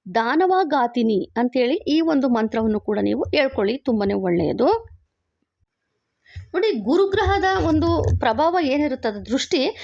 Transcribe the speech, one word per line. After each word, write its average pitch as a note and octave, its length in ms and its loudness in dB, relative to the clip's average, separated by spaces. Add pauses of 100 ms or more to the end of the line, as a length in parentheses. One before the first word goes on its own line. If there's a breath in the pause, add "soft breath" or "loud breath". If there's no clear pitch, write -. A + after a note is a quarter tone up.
(140)
ದಾನವಾಗಾತಿನಿ" B3 1200 0
ಅಂತೇಳಿ B3 380 0
ಈ D#4 260 0
ಒಂದು D4+ 280 2
ಮಂತ್ರವನ್ನು A3 520 0
ಕೂಡ G#3+ 220 -4
ನೀವು G#3+ 200 0 (120)
ಹೇಳ್ಕೊಳ್ಳಿ, C4 440 0
ತುಂಬಾನೇ G3+ 360 -2
ಒಳ್ಳೆಯದು. G#3+ 800 0 (1600 loud breath)
ನೋಡಿ, G4+ 180 0
ಗುರುಗ್ರಹದ F#4+ 920 0
ಒಂದು D#4+ 540 0
ಪ್ರಭಾವ C#4 420 0
ಏನಿರುತ್ತದೆ, B3+ 640 -2
ದೃಷ್ಟಿ C4+ 580 -2